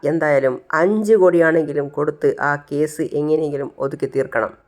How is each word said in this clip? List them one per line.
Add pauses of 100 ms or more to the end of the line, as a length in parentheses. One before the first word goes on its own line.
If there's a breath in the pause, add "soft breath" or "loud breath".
എന്തായാലും (120)
അഞ്ച്
കോടിയാണെങ്കിലും
കൊടുത്ത്
ആ
കേസ് (100)
എങ്ങനെയെങ്കിലും
ഒതുക്കി
തീർക്കണം. (160)